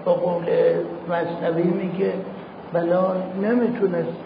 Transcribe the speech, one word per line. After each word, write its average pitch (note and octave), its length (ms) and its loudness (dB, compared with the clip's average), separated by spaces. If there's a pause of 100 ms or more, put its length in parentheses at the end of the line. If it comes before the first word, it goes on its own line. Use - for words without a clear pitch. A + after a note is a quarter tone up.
به C5+ 80 4
قول C5 320 0 (640)
مثنوی E3+ 540 0
میگه F#3 500 0 (600)
بلال F3+ 440 2 (260)
نمی‌تونست G3 840 0